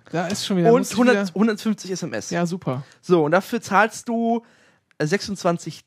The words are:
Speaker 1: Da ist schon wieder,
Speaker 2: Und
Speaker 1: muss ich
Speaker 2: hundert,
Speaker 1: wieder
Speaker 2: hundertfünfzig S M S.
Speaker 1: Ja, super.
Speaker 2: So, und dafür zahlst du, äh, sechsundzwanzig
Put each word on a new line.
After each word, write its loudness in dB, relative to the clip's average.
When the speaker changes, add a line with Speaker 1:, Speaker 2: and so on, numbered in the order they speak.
Speaker 1:
Da -2
ist -6
schon 0
wieder, 6
Speaker 2:
Und 6
Speaker 1:
muss -4
ich -8
Speaker 2:
hundert, 6
Speaker 1:
wieder -16
Speaker 2:
hundertfünfzig -2
S -6
M -8
S. -6
Speaker 1:
Ja, 0
super. -4
Speaker 2:
So, 4
und 0
dafür 0
zahlst 0
du, -2
äh, -2
sechsundzwanzig -4